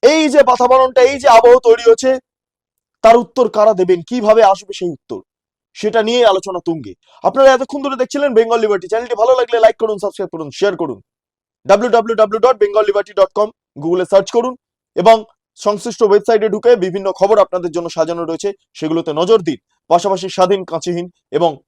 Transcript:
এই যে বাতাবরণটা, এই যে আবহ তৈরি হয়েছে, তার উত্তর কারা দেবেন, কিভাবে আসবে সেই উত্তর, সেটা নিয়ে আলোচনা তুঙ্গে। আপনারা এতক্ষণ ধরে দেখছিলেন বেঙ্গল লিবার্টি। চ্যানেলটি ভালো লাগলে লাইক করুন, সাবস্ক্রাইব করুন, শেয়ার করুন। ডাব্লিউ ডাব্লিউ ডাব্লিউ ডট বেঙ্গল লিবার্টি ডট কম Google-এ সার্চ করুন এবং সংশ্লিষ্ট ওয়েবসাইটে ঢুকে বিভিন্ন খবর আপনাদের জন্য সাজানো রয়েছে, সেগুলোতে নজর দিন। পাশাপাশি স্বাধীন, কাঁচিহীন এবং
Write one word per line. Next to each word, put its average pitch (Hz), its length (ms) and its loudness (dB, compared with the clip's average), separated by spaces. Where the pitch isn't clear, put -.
এই 311 260 4
যে 285 140 2
বাতাবরণটা, 254 580 2
এই 269 180 2
যে 262 80 0
আবহ 240 320 8
তৈরি 233 240 2
হয়েছে, 233 280 2
তার 226 140 4
উত্তর 240 320 -2
কারা 214 240 2
দেবেন, 185 280 0
কিভাবে 220 420 0
আসবে 196 300 0
সেই 180 160 -8
উত্তর, 123 300 -14
সেটা 214 280 -2
নিয়ে 240 220 0
আলোচনা 190 400 0
তুঙ্গে। 139 280 -8
আপনারা 269 300 4
এতক্ষণ 269 280 -4
ধরে 269 140 -6
দেখছিলেন 269 380 -4
বেঙ্গল 226 260 2
লিবার্টি। 202 280 -4
চ্যানেলটি 233 280 -6
ভালো 233 200 2
লাগলে 240 240 -2
লাইক 220 200 2
করুন, 220 180 -4
সাবস্ক্রাইব 190 320 -8
করুন, 160 220 -12
শেয়ার 196 240 -4
করুন। 147 240 -8
ডাব্লিউ 208 260 0
ডাব্লিউ 226 240 0
ডাব্লিউ 214 260 0
ডট 247 160 2
বেঙ্গল 208 280 0
লিবার্টি 202 280 -4
ডট 190 220 0
কম 214 140 -2
Google-এ 170 280 -4
সার্চ 196 260 0
করুন 254 220 -2
এবং 220 220 4
সংশ্লিষ্ট 208 440 -6
ওয়েবসাইটে 214 460 2
ঢুকে 214 260 0
বিভিন্ন 190 360 -6
খবর 196 280 0
আপনাদের 180 320 -2
জন্য 170 180 -8
সাজানো 170 360 -6
রয়েছে, 165 240 -8
সেগুলোতে 160 400 -6
নজর 185 280 0
দিন। 156 180 -6
পাশাপাশি 180 400 0
স্বাধীন, 190 360 0
কাঁচিহীন 175 420 -8
এবং 160 200 -2